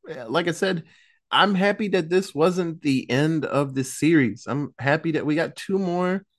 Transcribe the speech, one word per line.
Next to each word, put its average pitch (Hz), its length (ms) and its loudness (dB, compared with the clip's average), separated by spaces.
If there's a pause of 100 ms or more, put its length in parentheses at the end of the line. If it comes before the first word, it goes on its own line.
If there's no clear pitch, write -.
Yeah, - 180 -12
like 156 220 0
I 175 40 0
said, 180 320 -2 (480)
I'm 185 240 4
happy 202 340 2
that 180 200 0
this 185 260 0
wasn't 170 460 0
the 135 280 0
end 151 360 2
of 139 280 -2
the 131 100 -2
series. 143 640 2
I'm 135 300 -4
happy 156 340 0
that 151 140 -2
we 147 100 0
got 160 200 -4
two 190 240 -4
more 180 460 -2 (140)